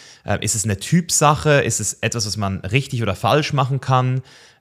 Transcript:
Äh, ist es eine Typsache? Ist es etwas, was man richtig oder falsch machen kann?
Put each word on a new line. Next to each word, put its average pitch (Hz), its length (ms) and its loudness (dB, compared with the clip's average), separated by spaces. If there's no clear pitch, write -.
Äh, - 200 -2
ist 110 120 -2
es 104 80 -2
eine 104 140 -2
Typsache? 151 840 2
Ist - 160 -2
es - 160 -4
etwas, 110 320 -4
was 104 100 -6
man 98 240 -4
richtig 120 420 -2
oder 101 120 -2
falsch 139 380 0
machen 131 280 0
kann? 127 420 0